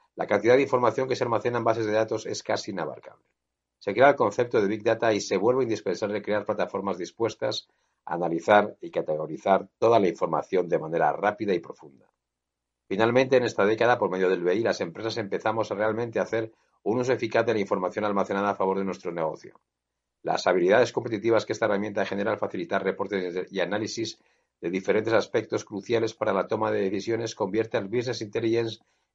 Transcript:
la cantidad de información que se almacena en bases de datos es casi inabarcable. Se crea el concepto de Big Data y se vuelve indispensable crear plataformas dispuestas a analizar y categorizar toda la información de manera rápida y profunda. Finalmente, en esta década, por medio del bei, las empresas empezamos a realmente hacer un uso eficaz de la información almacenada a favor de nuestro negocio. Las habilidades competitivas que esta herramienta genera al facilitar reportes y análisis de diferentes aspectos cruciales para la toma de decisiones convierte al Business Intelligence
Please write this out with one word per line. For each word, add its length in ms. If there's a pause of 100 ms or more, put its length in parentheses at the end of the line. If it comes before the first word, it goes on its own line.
(160)
la 100
cantidad 300
de 60
información 440
que 100
se 80
almacena 340
en 60
bases 200
de 80
datos 320
es 180
casi 280
inabarcable. 560 (520)
Se 140
crea 160
el 80
concepto 460
de 60
Big 140
Data 300
y 80
se 160
vuelve 280
indispensable 580
crear 240
plataformas 500
dispuestas 720 (380)
a 80
analizar 680
y 100
categorizar 840
toda 240
la 80
información 580
de 120
manera 340
rápida 400
y 60
profunda. 480 (800)
Finalmente, 500
en 80
esta 200
década, 340
por 120
medio 180
del 140
bei, 200
las 200
empresas 340
empezamos 540
a 40
realmente 460
hacer 320 (300)
un 160
uso 140
eficaz 340
de 80
la 60
información 440
almacenada 460
a 40
favor 240
de 60
nuestro 260
negocio. 480 (640)
Las 240
habilidades 460
competitivas 540
que 80
esta 100
herramienta 400
genera 260
al 80
facilitar 460
reportes 680
y 100
análisis 580 (420)
de 80
diferentes 460
aspectos 500
cruciales 500
para 200
la 120
toma 240
de 120
decisiones 520
convierte 440
al 100
Business 320
Intelligence 600 (340)